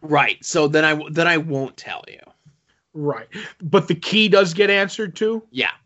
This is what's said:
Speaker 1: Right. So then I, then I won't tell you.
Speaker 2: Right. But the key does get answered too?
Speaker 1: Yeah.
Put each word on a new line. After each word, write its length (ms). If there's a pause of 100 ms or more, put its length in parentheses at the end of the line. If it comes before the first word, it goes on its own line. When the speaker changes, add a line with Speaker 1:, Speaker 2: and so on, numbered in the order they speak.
Speaker 1:
Right. 420
So 260
then 180
I, 120 (120)
then 160
I 100
won't 400
tell 320
you. 120 (760)
Speaker 2:
Right. 340 (340)
But 260
the 60
key 340
does 260
get 160
answered 440
too? 360
Speaker 1:
Yeah. 220 (140)